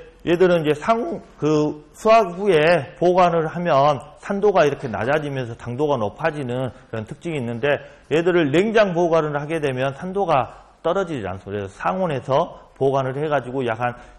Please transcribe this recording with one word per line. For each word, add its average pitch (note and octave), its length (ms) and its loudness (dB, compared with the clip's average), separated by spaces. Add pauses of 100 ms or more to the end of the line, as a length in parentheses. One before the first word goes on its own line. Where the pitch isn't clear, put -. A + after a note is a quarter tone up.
(280)
얘들은 F3 380 4
이제 D3+ 80 2
상-, A3+ 480 -2 (160)
그 D3+ 560 0
수확 A3 440 4
후에 E3+ 600 2
보관을 E3+ 480 4
하면 D3+ 540 2 (160)
산도가 G3 480 2
이렇게 C#3+ 240 -2
낮아지면서 B2+ 640 -4
당도가 C3+ 400 -2
높아지는 C3 760 -4 (180)
그런 A2 160 -8
특징이 D#3+ 320 -10
있는데 A#2+ 320 -4 (420)
얘들을 E3 400 2
냉장 G3+ 420 2
보관을 D#3+ 460 0
하게 D3+ 220 -6
되면 C3 320 -2
산도가 E3+ 720 -2 (180)
떨어지지 E3 420 -2
않습니다. F#2+ 240 -10
그래서 G2+ 200 -6
상온에서 E3 1080 -4
보관을 C3+ 480 0
해가지고 C3+ 420 -2
약 A2 140 -4
한 B2 160 -2 (240)